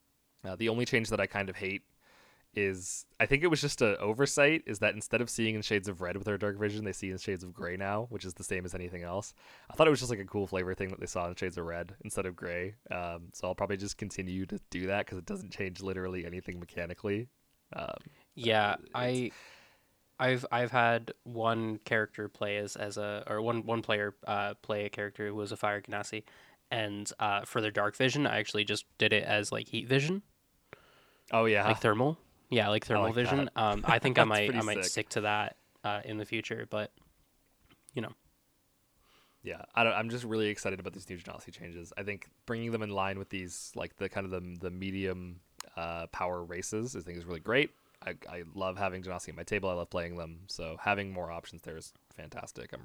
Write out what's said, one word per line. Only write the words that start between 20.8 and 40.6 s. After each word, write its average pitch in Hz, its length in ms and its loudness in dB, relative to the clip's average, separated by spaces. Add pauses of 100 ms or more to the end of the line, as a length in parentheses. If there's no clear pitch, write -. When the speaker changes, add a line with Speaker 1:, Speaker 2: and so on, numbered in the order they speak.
Speaker 2:
one 113 640 0
character 107 440 0
play 104 280 -2
as, 104 180 -4
as 104 220 -6
a, 104 320 -4
or 107 140 0
one, 117 220 0
one 113 160 0
player, 104 360 0 (100)
uh, 101 280 0
play 104 320 -2
a 101 40 -6
character 104 380 -4
who 104 80 -4
was 104 160 -4
a 104 40 -8
Fire 101 240 0
Genasi, 104 440 -6 (480)
and, 104 480 -2
uh, 104 240 2
for - 160 -2
their 107 100 2
Dark 104 240 2
Vision, 131 320 4
I 110 120 2
actually 104 260 2
just 104 220 -2 (120)
did 107 140 6
it 107 100 6
as, 104 300 2
like, 110 160 -2
Heat 113 180 -4
Vision. 143 360 2 (1080)
Speaker 1:
Oh, 113 140 6
yeah. 104 240 6
Speaker 2:
Like, 110 100 4
thermal. 120 400 4 (320)
Yeah, 107 180 6
like 107 160 2
Speaker 1:
I - 40 -8
Speaker 2:
thermal 104 160 4
Speaker 1:
like 95 100 2
that. 120 80 4
Speaker 2:
vision. 135 340 2
Um, 107 300 4
I 117 140 8
think 127 180 4
I 120 40 12
Speaker 1:
<laughs> 110 40 8
That's - 20 4
Speaker 2:
might, 104 180 6
Speaker 1:
pretty 117 120 2
Speaker 2:
I 113 40 2
might 107 200 0
Speaker 1:
sick. - 20 0
Speaker 2:
stick 104 260 0
to 113 120 -2
that, 104 340 0 (280)
uh, 104 200 0
in 107 140 -6
the 104 60 -4
future, 113 440 -4
but, 107 240 -4 (1040)
you 120 80 -2
know. 113 100 -8 (1300)
Speaker 1:
Yeah, 90 200 -10 (120)
I 113 100 6
don't, 110 100 4
I'm 113 160 0
just 120 140 -4
really 110 240 2
excited 98 320 -2